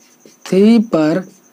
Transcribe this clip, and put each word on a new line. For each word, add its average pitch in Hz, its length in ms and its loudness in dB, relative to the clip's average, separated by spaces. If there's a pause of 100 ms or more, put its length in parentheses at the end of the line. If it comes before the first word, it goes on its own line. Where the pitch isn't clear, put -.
(460)
थ्री 208 400 2
पर 160 380 -4 (300)